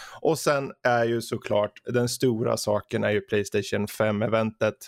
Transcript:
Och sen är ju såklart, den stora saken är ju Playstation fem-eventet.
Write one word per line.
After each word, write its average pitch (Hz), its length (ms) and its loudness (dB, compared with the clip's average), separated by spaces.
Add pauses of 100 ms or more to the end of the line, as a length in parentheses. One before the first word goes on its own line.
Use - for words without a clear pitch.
(220)
Och 160 180 2
sen 139 320 0 (160)
är 120 180 4
ju 117 160 0
såklart, 107 500 -2 (140)
den 120 240 0
stora 117 480 0
saken 107 460 -2
är 104 80 2
ju 104 100 2
Playstation 104 680 -2
fem-eventet. 110 880 0 (120)